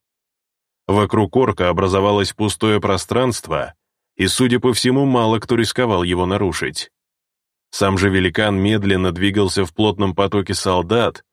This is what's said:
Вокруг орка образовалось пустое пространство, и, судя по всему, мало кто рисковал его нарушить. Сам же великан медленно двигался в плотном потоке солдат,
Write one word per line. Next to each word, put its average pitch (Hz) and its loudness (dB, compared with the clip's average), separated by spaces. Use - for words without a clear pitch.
Вокруг 101 2
орка 110 2
образовалось 95 2
пустое 107 0
пространство, 101 -2
и, 92 0
судя 123 2
по 127 2
всему, 127 0
мало 117 2
кто 120 -2
рисковал 110 0
его 90 -2
нарушить. 92 -4
Сам 98 0
же 98 2
великан 95 0
медленно 98 0
двигался 98 0
в - -12
плотном 101 0
потоке 98 -2
солдат, 92 0